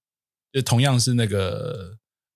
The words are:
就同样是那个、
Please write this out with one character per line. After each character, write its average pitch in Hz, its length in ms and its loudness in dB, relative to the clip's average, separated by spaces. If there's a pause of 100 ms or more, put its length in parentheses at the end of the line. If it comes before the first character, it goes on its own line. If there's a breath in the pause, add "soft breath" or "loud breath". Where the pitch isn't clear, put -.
(500)
就 135 120 -2
同 120 180 2
样 135 180 4
是 123 140 2
那 117 140 2
个、 98 720 -4 (380)